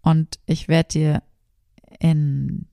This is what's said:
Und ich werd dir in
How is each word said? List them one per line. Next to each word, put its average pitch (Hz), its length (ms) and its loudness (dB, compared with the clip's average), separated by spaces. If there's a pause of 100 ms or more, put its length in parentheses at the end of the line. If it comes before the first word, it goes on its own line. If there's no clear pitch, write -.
Und 160 380 0
ich - 200 -4
werd 165 280 0
dir 156 260 0 (760)
in 147 720 -2